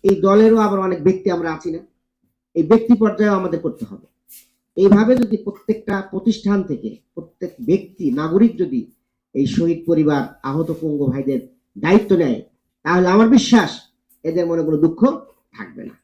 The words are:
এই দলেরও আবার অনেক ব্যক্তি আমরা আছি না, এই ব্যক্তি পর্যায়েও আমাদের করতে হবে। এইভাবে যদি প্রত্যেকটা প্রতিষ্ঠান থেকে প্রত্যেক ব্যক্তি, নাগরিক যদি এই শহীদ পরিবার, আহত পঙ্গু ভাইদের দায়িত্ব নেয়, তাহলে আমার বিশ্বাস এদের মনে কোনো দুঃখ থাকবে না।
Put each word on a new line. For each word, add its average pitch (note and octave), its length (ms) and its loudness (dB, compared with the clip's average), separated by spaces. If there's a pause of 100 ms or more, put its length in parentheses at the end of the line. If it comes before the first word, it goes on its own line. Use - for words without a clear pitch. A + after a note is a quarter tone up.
এই G3 180 0
দলেরও G#3+ 360 4
আবার G3+ 240 0
অনেক F3+ 220 -4
ব্যক্তি F#3+ 280 0
আমরা E3 240 -4
আছি E3 160 -10
না, E3 80 -8 (760)
এই E3 80 0
ব্যক্তি A3+ 320 4
পর্যায়েও G#3 420 0
আমাদের E3+ 240 -4
করতে - 240 -8
হবে। - 220 -20 (720)
এইভাবে G3+ 400 6
যদি A3 200 -2
প্রত্যেকটা G3+ 760 -6
প্রতিষ্ঠান G3+ 520 -2
থেকে F3 340 -10 (180)
প্রত্যেক - 400 -14 (100)
ব্যক্তি, D#3 460 -2
নাগরিক D#3+ 460 0
যদি C3 340 -6 (440)
এই C#3 120 -2
শহীদ E3 400 -2
পরিবার, D3+ 560 -2
আহত D#3 280 -6 (100)
পঙ্গু D3 260 -4
ভাইদের C3 520 -6 (200)
দায়িত্ব F#3+ 380 2
নেয়, C3+ 260 -2 (400)
তাহলে F3+ 260 0
আমার G#3+ 200 4
বিশ্বাস A3+ 520 2 (420)
এদের E3 240 -2
মনে E3 160 -2
কোনো D3+ 140 -2
দুঃখ D#3+ 280 0 (480)
থাকবে - 320 -18
না। - 200 -20